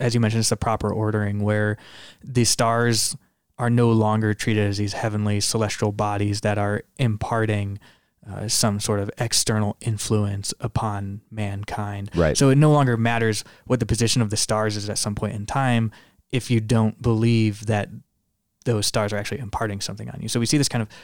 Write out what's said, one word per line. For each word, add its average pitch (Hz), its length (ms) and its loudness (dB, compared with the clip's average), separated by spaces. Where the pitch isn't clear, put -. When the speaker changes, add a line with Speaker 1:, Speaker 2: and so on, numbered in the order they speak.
Speaker 1:
as 120 140 0
you 117 60 4
mentioned, 113 200 2
it's 110 80 2
the 110 80 0
proper 107 360 -2
ordering 107 500 0
where 107 340 2
the 123 200 2
stars 117 720 2
are 120 120 0
no 120 220 4
longer 107 420 2
treated 104 320 0
as 101 120 -2
these 104 160 -2
heavenly 104 460 -2
celestial 107 520 -2
bodies 104 480 -2
that 104 180 0
are 104 240 -2
imparting, 107 800 0
uh, 98 200 -8
some 107 320 0
sort 104 180 0
of 101 200 -4
external 107 640 -2
influence 104 760 -2
upon 101 600 -4
mankind. 101 840 -8
Speaker 2:
Right. 80 200 2
Speaker 1:
So 139 140 4
it 135 60 6
no 151 160 6
longer 135 240 4
matters 113 480 0
what 123 140 0
the 107 60 0
position 117 360 2
of 104 80 0
the 104 60 -4
stars 107 400 0
is 104 140 -6
at 98 80 -6
some 104 160 -2
point 113 200 -4
in 104 120 -6
time 120 460 2
if 131 180 -2
you 117 100 4
don't 110 400 2
believe 110 680 2
that 107 220 0
those 110 220 0
stars 107 260 0
are 104 60 -2
actually 104 220 -6
imparting 104 400 -6
something 107 300 -10
on - 100 -12
you. 110 80 -8
So 120 120 0
we 113 60 0
see 151 120 2
this 139 120 2
kind 117 120 -2
of, 107 60 -6